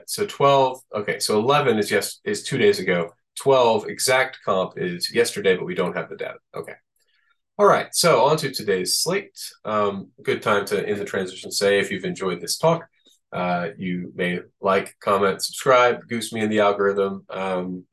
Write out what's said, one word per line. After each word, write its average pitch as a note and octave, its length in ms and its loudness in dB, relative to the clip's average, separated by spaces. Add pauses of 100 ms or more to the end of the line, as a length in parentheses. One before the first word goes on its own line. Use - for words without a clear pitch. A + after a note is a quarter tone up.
So G#2 220 -4
twelve. C#3 540 2 (120)
Okay. - 260 -4
So G#2+ 200 2
eleven B2+ 400 2
is G#2 100 -2
yes-, - 340 -2
is G#2 200 -4
two B2+ 160 -4
days G2+ 200 4
ago. F2+ 320 -2 (240)
Twelve A#2 520 4
exact B2+ 580 0
comp F#2 320 -2
is F2 340 -6
yesterday, G#2 460 0
but E2 80 -6
we F2 80 -6
don't F2 240 -2
have E2 120 -8
the - 60 -14
data. - 220 -10 (180)
Okay. - 180 -10 (840)
All G#3 80 4
right. F3 300 4
So C3+ 280 4
on D3+ 140 4
to D3 140 -4
today's F#2+ 460 -2
slate. - 400 -4 (280)
Um, G2+ 440 -2 (120)
good A#2 220 -2
time G2+ 220 2
to, G2 200 -2
in G2+ 140 -2
the G2 60 -4
transition, F#2+ 460 -6
say G2+ 280 2
if F#2+ 120 -2
you've F#2 140 -6
enjoyed F2+ 340 -4
this - 180 -6
talk, E3 300 0 (440)
uh, F2+ 460 -4
you F2+ 380 -6
may F2+ 240 -2 (200)
like, G2 420 0
comment, G2 420 0
subscribe, B2 640 2
goose A#2 260 -6
me A2+ 80 -4
in G#2+ 80 0
the G#2+ 120 2
algorithm. G2 680 2
Um, F#2 640 -6